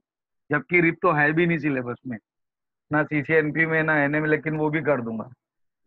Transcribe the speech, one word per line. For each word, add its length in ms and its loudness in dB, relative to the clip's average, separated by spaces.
जबकि 300 0
rib 220 2
तो 100 4
है 200 2
भी 140 2
नहीं 120 0
syllabus 380 -4
में, 120 -8
ना 120 2
सीसीएनपी 600 0
में, 160 0
ना 160 0
एनए 220 0
में, 80 -2
लेकिन 280 0
वो 140 0
भी 120 -2
कर 180 0
दूंगा। 300 -8